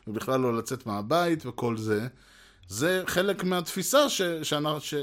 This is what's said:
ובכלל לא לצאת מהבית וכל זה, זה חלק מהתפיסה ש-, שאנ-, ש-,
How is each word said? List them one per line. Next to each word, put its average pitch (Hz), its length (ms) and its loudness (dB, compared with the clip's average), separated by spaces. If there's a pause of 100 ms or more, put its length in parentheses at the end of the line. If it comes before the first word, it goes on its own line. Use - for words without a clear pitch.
ובכלל 110 320 0
לא 120 180 2
לצאת 117 280 -4
מהבית 147 600 0
וכל 120 320 -4
זה, 107 300 0 (600)
זה 175 400 0
חלק 190 360 0
מהתפיסה 185 680 2
ש-, - 120 0
שאנ-, 151 580 0
ש-, - 240 -8